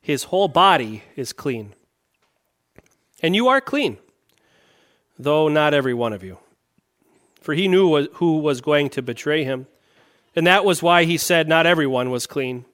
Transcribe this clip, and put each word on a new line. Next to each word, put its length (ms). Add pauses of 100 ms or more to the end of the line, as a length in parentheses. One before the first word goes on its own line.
His 240
whole 220
body 560 (140)
is 160
clean. 420 (1500)
And 140
you 140
are 120
clean, 380 (1200)
though 300
not 260
every 180
one 200
of 100
you." 160 (1000)
For 140
he 120
knew 220
wha-, 260
who 240
was 220
going 300
to 120
betray 400
him, 240 (680)
and 100
that 180
was 160
why 260
he 100
said 320
not 180
everyone 420
was 200
clean. 460